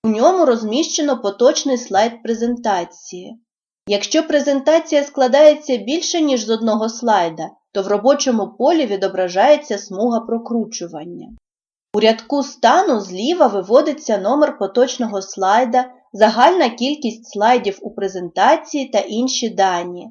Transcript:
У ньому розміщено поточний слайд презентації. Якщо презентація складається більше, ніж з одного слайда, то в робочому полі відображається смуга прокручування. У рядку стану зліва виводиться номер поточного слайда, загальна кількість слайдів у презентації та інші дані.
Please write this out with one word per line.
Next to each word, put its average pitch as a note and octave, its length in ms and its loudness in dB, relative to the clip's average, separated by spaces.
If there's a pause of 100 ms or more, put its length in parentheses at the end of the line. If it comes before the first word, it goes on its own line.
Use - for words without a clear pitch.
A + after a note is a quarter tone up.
У A3+ 40 0
ньому D4+ 360 2
розміщено B3+ 760 -2
поточний B3 580 0
слайд A3+ 440 -2
презентації. A3 1160 -6 (460)
Якщо B3 420 -2
презентація D4 760 0
складається C#4+ 720 4
більше, D4+ 440 -4
ніж B3+ 260 0
з A3 40 -8
одного A3 380 -2
слайда, F3 640 -2 (220)
то G3 100 -2
в F#3 40 -6
робочому A3 720 0
полі D4+ 280 2
відображається G3 920 0
смуга A3 420 -4
прокручування. G3 1080 -8 (680)
У G#3 60 0
рядку A3+ 420 0
стану C4+ 580 2
зліва A#3 460 0
виводиться A3 720 0
номер C4+ 400 0
поточного A3 640 -2
слайда, A#3 680 0 (220)
загальна A#3+ 580 4
кількість A#3+ 640 -6
слайдів G#3 500 0
у G#3 80 -10
презентації G3 1000 -2
та G#3+ 100 -2
інші A#3 520 -4
дані. F3+ 600 -2